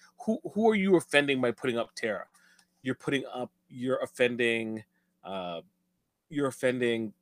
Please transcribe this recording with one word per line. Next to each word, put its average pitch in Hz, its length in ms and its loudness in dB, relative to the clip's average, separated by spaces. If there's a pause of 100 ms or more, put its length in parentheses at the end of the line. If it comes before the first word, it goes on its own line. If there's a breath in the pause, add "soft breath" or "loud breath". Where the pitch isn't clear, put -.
(240)
Who, 220 140 -2 (160)
who 220 160 4
are 220 40 6
you 190 220 4
offending 143 440 4
by 123 100 2
putting 117 280 -2
up - 160 -6
Tara? 104 300 -6 (580)
You're 127 120 -4
putting 139 380 -4
up, 123 180 -8 (180)
you're 127 300 -2
offending, 117 840 0 (400)
uh, 90 360 -6 (680)
you're 143 180 -2
offending 120 760 0